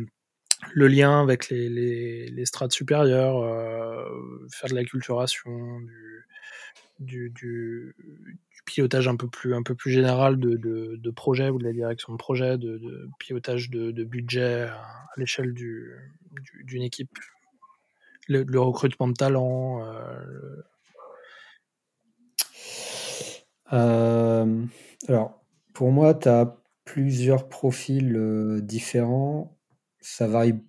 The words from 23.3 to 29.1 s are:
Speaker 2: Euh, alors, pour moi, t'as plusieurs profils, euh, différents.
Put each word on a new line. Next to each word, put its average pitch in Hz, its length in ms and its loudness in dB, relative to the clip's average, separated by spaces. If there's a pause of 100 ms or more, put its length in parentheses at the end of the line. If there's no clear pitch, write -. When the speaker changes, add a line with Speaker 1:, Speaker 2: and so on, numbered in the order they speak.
Speaker 2:
Euh, 113 920 4 (440)
alors, 113 360 2 (300)
pour 127 180 4
moi, 151 220 8
t'as 123 420 6 (300)
plusieurs 131 640 2
profils, 135 640 0
euh, 107 460 0
différents. 123 960 -2 (420)